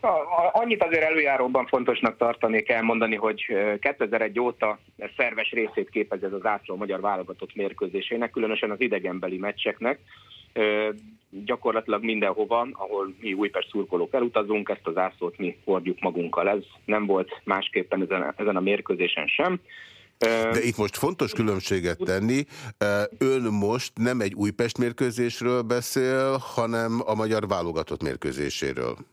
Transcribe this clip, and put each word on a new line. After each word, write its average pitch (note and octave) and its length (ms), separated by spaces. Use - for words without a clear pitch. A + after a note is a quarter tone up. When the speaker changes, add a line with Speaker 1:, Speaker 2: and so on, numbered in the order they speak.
Speaker 1:
A, B3 60
a, E3+ 460
annyit A3 300
azért E3 200
előjáróban C3+ 600
fontosnak B2 520
tartanék A2+ 520
elmondani, A2+ 460
hogy, G#2+ 320
ö, G#2 320
kétezer-egy A2+ 600
óta A2+ 400
szerves A2+ 340
részét G#2+ 380
képezi G2+ 360
ez G2 80
a G2 80
zászló G#2 340
a - 20
magyar G2+ 240
válogatott F#2+ 540
mérkőzésének, G2 760
különösen A2 400
az G#2 100
idegenbeli F#2 560
meccseknek. G#2 640
Ö, G#2+ 360
gyakorlatilag A2+ 580
mindenhova, A2 680
ahol G2 480
mi G#2 140
Újpest F#2+ 360
szurkolók F2 440
elutazunk, G#2+ 560
ezt - 180
a E2 40
zászlót F2+ 460
mi F2+ 280
hordjuk F#2 340
magunkkal. F2 500
Ez G2+ 140
nem G#2+ 200
volt F#2+ 380
másképpen G2 580
ezen F#2 200
a, C#2+ 160
ezen G#2 180
a F2+ 60
mérkőzésen F#2 680
sem. F3 320
Ö, A2+ 340
Speaker 2:
De A2+ 120
itt A#2 140
most G#2 200
fontos D3 360
különbséget F#2+ 640
tenni. G#2 460
Ö, G#2 240
ön C3+ 240
most G#2+ 540
nem B2 260
egy G2 120
Újpest G#2 440
mérkőzésről A#2+ 840
beszél, C3 760
hanem A#2 500
a G#2+ 100
magyar G#2+ 320
válogatott E2+ 540
mérkőzéséről. C2 960